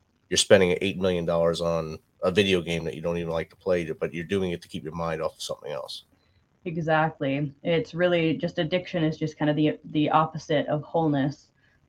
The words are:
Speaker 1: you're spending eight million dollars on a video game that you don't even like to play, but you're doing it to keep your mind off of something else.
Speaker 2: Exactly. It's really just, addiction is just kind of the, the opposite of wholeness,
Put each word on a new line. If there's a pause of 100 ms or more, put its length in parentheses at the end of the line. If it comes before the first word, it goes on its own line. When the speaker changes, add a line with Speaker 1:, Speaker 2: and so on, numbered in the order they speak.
(300)
Speaker 1:
you're
spending
eight
million
dollars
on (240)
a
video
game
that
you
don't
even
like
to
play,
but
you're
doing
it
to
keep
your
mind
off
of
something
else. (640)
Speaker 2:
Exactly. (100)
It's
really
just,
addiction
is
just
kind
of
the, (120)
the
opposite
of
wholeness, (400)